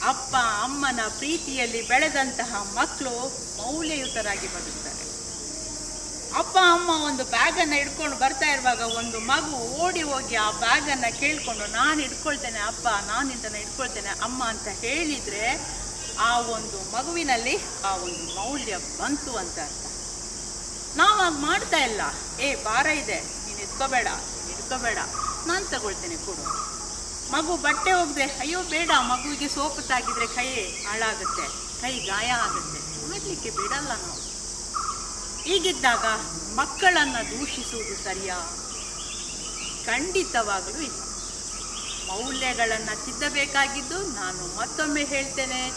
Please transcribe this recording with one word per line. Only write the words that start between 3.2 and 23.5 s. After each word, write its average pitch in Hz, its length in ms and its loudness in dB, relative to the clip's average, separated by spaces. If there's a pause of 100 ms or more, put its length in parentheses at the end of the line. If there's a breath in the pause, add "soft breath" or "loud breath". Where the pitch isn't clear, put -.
ಮೌಲ್ಯಯುತರಾಗಿ 233 920 -2
ಬದುಕ್ತಾರೆ. 165 640 -6 (1300)
ಅಪ್ಪ - 200 4
ಅಮ್ಮ 349 320 8
ಒಂದು 294 340 2
ಬ್ಯಾಗನ್ನ 311 480 4
ಹಿಡ್ಕೊಂಡು 285 440 0
ಬರ್ತಾ 269 300 4
ಇರುವಾಗ 254 340 4
ಒಂದು 226 400 -2
ಮಗು 294 360 2
ಓಡಿ 311 460 0
ಹೋಗಿ 262 320 -2
ಆ 214 160 4
ಬ್ಯಾಗನ್ನ 262 540 4 (160)
ಕೇಳ್ಕೊಂಡು 262 460 0
"ನಾನ್ 269 340 4
ಹಿಡ್ಕೊಳ್ತೇನೆ 262 580 -2
ಅಪ್ಪ, 226 300 0
ನಾನ್ 220 440 2
ಇದನ್ನ 220 220 -6
ಹಿಡ್ಕೊಳ್ತೇನೆ 208 540 -4
ಅಮ್ಮ" 240 360 -2
ಅಂತ 220 240 -2
ಹೇಳಿದ್ರೆ 247 960 0 (520)
ಆ 233 220 6
ಒಂದು 214 520 -2
ಮಗುವಿನಲ್ಲಿ 269 680 2 (260)
ಆ 196 120 2
ಒಂದು 170 380 -4
ಮೌಲ್ಯ 220 420 -2
ಬಂತು 254 600 -2
ಅಂತ 185 220 -4
ಅರ್ಥ. 147 280 -6 (1120)
ನಾವ್ 403 240 8
ಹಾಗ್ 349 160 4
ಮಾಡ್ತಾ 320 400 2
ಇಲ್ಲ. 233 240 2 (400)
"ಏ 269 140 2
ಭಾರ 226 320 2
ಇದೆ, 226 340 0
ನೀನ್ - 400 -8